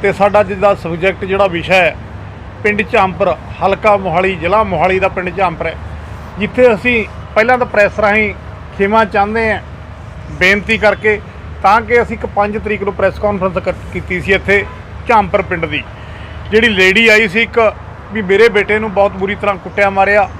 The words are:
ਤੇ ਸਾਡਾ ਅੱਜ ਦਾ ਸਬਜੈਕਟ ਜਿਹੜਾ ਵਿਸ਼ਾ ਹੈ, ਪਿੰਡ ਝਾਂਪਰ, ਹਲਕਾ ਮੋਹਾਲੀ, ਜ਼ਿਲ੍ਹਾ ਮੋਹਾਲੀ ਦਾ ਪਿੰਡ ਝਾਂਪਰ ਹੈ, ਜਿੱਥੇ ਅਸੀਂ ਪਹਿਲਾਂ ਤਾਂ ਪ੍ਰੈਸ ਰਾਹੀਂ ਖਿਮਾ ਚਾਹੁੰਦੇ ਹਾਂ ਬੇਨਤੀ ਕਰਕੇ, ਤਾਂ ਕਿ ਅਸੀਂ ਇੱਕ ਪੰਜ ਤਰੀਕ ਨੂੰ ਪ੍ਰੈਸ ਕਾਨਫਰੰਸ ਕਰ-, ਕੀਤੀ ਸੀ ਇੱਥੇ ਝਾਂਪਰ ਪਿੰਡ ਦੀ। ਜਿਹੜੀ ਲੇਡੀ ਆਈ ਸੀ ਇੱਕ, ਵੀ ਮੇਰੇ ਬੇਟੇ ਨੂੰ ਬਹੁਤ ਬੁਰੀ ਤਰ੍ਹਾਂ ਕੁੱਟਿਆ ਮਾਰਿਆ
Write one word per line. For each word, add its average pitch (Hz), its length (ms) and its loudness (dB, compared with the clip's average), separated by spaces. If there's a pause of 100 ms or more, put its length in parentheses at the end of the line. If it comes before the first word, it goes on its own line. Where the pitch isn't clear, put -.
ਤੇ 202 100 2
ਸਾਡਾ 202 280 4
ਅੱਜ 196 120 0
ਦਾ 202 220 4
ਸਬਜੈਕਟ 175 500 -2
ਜਿਹੜਾ 196 220 2
ਵਿਸ਼ਾ 170 280 0
ਹੈ, 175 220 4 (680)
ਪਿੰਡ 208 200 0 (100)
ਝਾਂਪਰ, 190 440 2 (280)
ਹਲਕਾ 196 320 2
ਮੋਹਾਲੀ, 190 380 0
ਜ਼ਿਲ੍ਹਾ 175 280 0
ਮੋਹਾਲੀ 185 360 0
ਦਾ 185 100 2
ਪਿੰਡ 180 280 -6
ਝਾਂਪਰ 175 300 -2
ਹੈ, 160 100 -6 (640)
ਜਿੱਥੇ 233 360 4
ਅਸੀਂ 226 300 0 (300)
ਪਹਿਲਾਂ 240 240 4
ਤਾਂ 247 80 0
ਪ੍ਰੈਸ 208 340 2
ਰਾਹੀਂ 208 340 2 (440)
ਖਿਮਾ 214 260 4
ਚਾਹੁੰਦੇ 214 480 0
ਹਾਂ 190 80 -2 (760)
ਬੇਨਤੀ 196 400 2
ਕਰਕੇ, 202 420 2 (420)
ਤਾਂ 208 180 4
ਕਿ 233 220 2
ਅਸੀਂ 226 140 -4
ਇੱਕ - 100 -10
ਪੰਜ 208 320 -2
ਤਰੀਕ 208 240 -4
ਨੂੰ 196 120 -4
ਪ੍ਰੈਸ 190 240 0
ਕਾਨਫਰੰਸ 190 400 -2
ਕਰ-, - 340 -6
ਕੀਤੀ 180 280 -6
ਸੀ 180 120 0
ਇੱਥੇ 190 320 2 (440)
ਝਾਂਪਰ 202 340 2
ਪਿੰਡ 165 240 -4
ਦੀ। 147 160 -4 (680)
ਜਿਹੜੀ 226 180 4
ਲੇਡੀ 190 400 4
ਆਈ 214 200 6
ਸੀ 185 140 0
ਇੱਕ, 226 160 0 (540)
ਵੀ 214 100 -4
ਮੇਰੇ 202 260 6
ਬੇਟੇ 208 300 2
ਨੂੰ 214 140 -4
ਬਹੁਤ 196 200 2
ਬੁਰੀ 190 220 -4
ਤਰ੍ਹਾਂ 202 220 -2
ਕੁੱਟਿਆ 190 340 0
ਮਾਰਿਆ 196 380 4 (120)